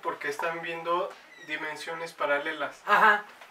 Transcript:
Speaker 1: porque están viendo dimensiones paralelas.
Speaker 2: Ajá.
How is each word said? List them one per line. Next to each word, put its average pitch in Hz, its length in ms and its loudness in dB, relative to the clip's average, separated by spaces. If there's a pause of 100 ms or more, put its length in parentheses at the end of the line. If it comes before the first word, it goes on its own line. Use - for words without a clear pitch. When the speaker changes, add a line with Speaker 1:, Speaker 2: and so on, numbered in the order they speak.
Speaker 1:
porque - 260 -6
están 165 320 -4
viendo 170 480 -2 (380)
dimensiones 165 680 -8
paralelas. 147 760 -2
Speaker 2:
Ajá. - 360 6 (280)